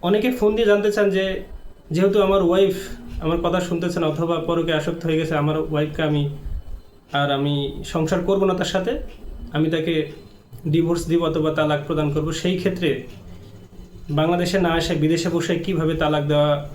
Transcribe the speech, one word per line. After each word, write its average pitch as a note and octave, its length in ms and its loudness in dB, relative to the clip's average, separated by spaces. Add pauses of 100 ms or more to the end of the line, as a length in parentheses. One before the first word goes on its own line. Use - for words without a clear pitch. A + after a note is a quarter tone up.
অনেকে G#3 300 2
ফোন G#3+ 240 4
দিয়ে A3+ 160 4
জানতে G3+ 200 4
চান G#3 180 2
যে F#3+ 140 0 (640)
যেহেতু F#3 320 2
আমার G3 200 4
ওয়াইফ F3+ 340 4 (440)
আমার E3 240 0
কথা F3 160 2
শুনতেছে F3 400 -2
না E3 60 0
অথবা E3 340 0
পরকে E3 320 0
আসক্ত E3 340 -2
হয়ে D#3+ 140 2
গেছে, D#3+ 160 -2
আমার D3+ 200 0 (140)
ওয়াইফকে D3+ 320 -2
আমি D3 200 2 (880)
আর C#3+ 180 0
আমি C#3+ 240 0 (300)
সংসার E3 440 0
করব G3 160 2
না F3+ 100 4
তার F3 200 -2
সাথে, F#3+ 180 0 (600)
আমি D#3 180 2
তাকে E3 240 0 (720)
ডিভোর্স E3 400 2
দিব E3+ 120 4 (100)
অথবা D#3 200 2
তালাক D3+ 360 2
প্রদান D3+ 280 0
করব, D3+ 180 0
সেই F3+ 240 0
ক্ষেত্রে F3+ 340 0 (1200)
বাংলাদেশে F3 560 2
না E3 120 2
এসে E3 160 0
বিদেশে D#3+ 340 2
বসে E3+ 300 0
কীভাবে D#3+ 360 0
তালাক D3+ 360 0
দেওয়া D3 200 4 (240)